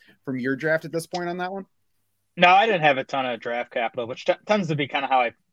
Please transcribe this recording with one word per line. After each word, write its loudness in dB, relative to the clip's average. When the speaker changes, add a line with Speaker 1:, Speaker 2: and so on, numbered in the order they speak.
Speaker 1:
from -6
your -2
draft 0
at -10
this -4
point -6
on -4
that -6
one? -10
Speaker 2:
No, 6
I 6
didn't 0
have 4
a -4
ton -4
of -6
draft -6
capital, -4
which -12
t-, 2
tends 2
to 0
be -2
kinda -4
how 4
I 2